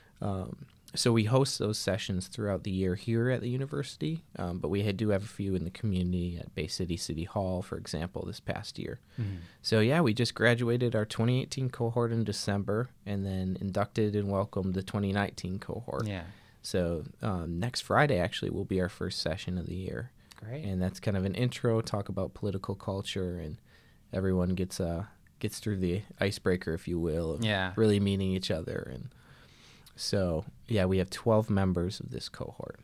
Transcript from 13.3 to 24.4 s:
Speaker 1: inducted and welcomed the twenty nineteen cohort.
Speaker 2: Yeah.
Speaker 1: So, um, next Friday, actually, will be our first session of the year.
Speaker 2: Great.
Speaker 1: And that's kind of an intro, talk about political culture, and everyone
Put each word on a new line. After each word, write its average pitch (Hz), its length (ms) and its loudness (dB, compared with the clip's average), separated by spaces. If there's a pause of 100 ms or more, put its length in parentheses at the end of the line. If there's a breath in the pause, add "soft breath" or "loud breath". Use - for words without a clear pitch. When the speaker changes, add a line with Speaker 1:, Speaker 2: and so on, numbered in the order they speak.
Speaker 1:
inducted 101 540 0
and 101 160 2
welcomed 95 440 0
the 95 100 0
twenty 101 280 0
nineteen 98 460 -2
cohort. - 480 -4
Speaker 2:
Yeah. 90 200 -6 (360 loud breath)
Speaker 1:
So, 85 420 0 (180)
um, 85 360 -2
next 120 220 -2
Friday, 117 400 4
actually, 95 300 0
will 95 140 -4
be 92 160 0
our 90 80 2
first - 320 -6
session 90 380 -2
of 85 80 -4
the 87 80 -6
year. 92 380 -6 (240 loud breath)
Speaker 2:
Great. 131 280 -10
Speaker 1:
And 95 160 0
that's 92 200 0
kind 101 160 0
of 95 80 2
an 95 100 0
intro, 117 460 2
talk 104 280 -4
about 95 260 -4
political 98 420 -4
culture, 95 640 -4
and 78 180 -8 (540 soft breath)
everyone 92 380 2